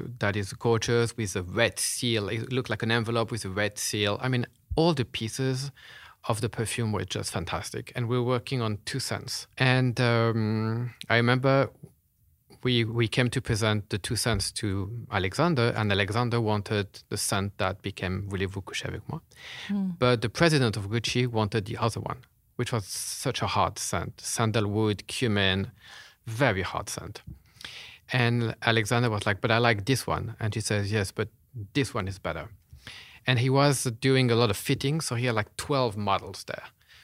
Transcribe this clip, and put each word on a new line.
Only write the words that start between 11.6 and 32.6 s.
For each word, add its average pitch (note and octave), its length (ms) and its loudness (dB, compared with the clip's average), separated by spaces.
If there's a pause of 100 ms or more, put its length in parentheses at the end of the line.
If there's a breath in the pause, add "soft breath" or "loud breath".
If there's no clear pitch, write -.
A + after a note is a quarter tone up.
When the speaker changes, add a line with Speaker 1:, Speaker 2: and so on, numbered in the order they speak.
Speaker 1:
we, B2 200 2
we A#2 220 0
came B2 240 2
to - 100 -2
present G#2+ 500 0
the G#2 80 -2
two A2 180 -4
scents G#2+ 340 0
to G2 400 -4 (220)
Alexander, A#2 640 2
and G#2+ 160 0
Alexander A2 480 2
wanted G#2 460 0 (220)
the A2 80 -6
scent G2+ 420 -2
that G2 240 -2
became F#2+ 460 -4
Voulez-vous F#2+ 340 -4
coucher - 260 -8
avec - 200 -8
moi? - 120 -8 (480 loud breath)
Speaker 2:
Hmm. G3 280 -2
Speaker 1:
But B2 260 4
the A#2+ 60 -2
president C3+ 480 4
of G2+ 140 -6
Gucci A#2+ 380 0
wanted A2 380 0
the A2 120 -6
other A2+ 220 0
one, - 180 -6 (380)
which A#2+ 160 -2
was A2 120 0
such - 580 -4
a A2+ 40 0
hard F#2+ 320 2
scent. - 420 -4
Sandalwood, G#2+ 840 0
cumin, G2 640 2 (560 loud breath)
very A2+ 360 2
hard - 260 -6
scent. - 340 -10 (880 loud breath)
And A#2+ 500 2
Alexander A#2 460 2
was G#2 160 0
like, G2+ 160 0
"But A#2 120 2
I A2+ 60 6
like A#2 260 4
this C3 200 0
one." G#2+ 360 -4
And A2 120 -2
she A#2 80 -4
says, G2+ 300 -2
"Yes, G#2 220 0
but G#2+ 160 -4 (460)
this C#3 200 0
one G2 140 -4
is G2 100 -8
better." D#2+ 300 -6 (760 loud breath)